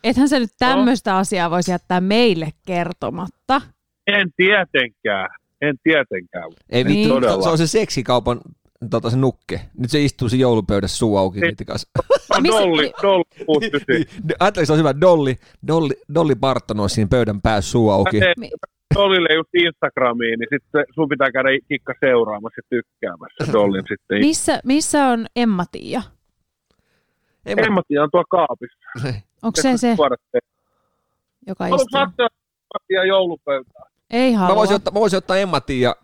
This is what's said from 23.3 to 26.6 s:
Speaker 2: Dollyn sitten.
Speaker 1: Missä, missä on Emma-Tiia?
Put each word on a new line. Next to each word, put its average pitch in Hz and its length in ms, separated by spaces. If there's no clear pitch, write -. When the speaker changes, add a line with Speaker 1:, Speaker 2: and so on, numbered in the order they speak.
Speaker 2:
Dollyn 101 360
sitten. 101 300
Speaker 1:
Missä, 302 440
missä 285 440
on 233 280
Emma-Tiia? 202 680